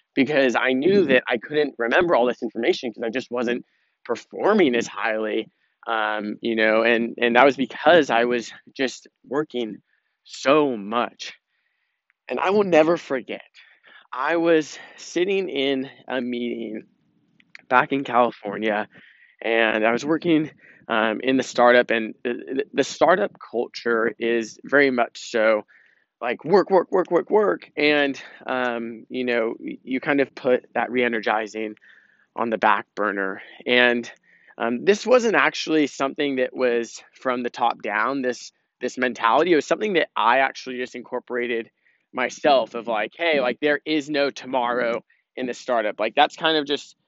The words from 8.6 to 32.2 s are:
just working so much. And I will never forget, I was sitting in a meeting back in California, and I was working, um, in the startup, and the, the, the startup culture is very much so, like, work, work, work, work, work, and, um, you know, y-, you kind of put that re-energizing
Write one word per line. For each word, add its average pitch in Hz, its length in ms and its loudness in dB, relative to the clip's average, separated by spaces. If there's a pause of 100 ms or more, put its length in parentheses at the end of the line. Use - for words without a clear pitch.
just - 360 -6 (200)
working 120 540 -6 (420)
so 139 540 0
much. 104 560 -6 (920)
And 127 120 -4
I 180 120 0
will 202 140 2
never 160 320 4
forget, 120 440 -8 (720)
I 143 220 -2
was 165 420 2 (180)
sitting 185 540 -2
in 135 400 -2 (180)
a 127 140 -4
meeting 120 640 -6 (840)
back 123 260 2
in 139 100 0
California, 107 840 0 (540)
and 110 420 2
I 113 80 4
was 120 140 -2
working, 156 460 0 (360)
um, 110 340 0
in 131 160 0
the 127 40 2
startup, 123 480 4
and 110 240 -2 (100)
the, 123 100 -2
the, - 320 -6 (100)
the 139 80 2
startup 185 560 2
culture 117 800 -2
is 117 440 -2
very 139 280 4
much - 400 -4
so, 110 340 2 (560)
like, 117 240 -6
work, 160 240 4
work, 185 220 2
work, 180 180 0
work, 170 220 0
work, 185 440 0
and, 147 460 2 (240)
um, 120 640 -6
you 127 140 -4
know, 120 340 0
y-, 131 260 -12
you 131 160 -4
kind 143 220 0
of - 140 -4
put 127 400 0
that 117 160 -2
re-energizing 110 840 -2 (600)